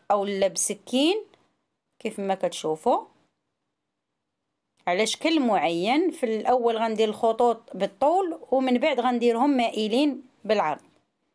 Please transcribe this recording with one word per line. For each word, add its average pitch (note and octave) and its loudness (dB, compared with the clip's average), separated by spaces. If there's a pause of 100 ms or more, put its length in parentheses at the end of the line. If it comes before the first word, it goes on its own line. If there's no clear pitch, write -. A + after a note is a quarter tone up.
(120)
او G3+ 0
لا G3 0
بسكين C#4+ -2 (760)
كيف G#3 -8
ما G3 -2
كتشوفوا F3+ -2 (1800)
على F#3 0
شكل D#4 0
معين. G#3+ 0
في - -6
الاول A3+ 0
غندير A3 0
الخطوط A3+ 0
بالطول D#4+ 0 (120)
ومن B3+ 2
بعد C#4 0
غنديرهم A#3+ 2
مائلين A#3+ 0 (220)
بالعرض. G3 0 (540)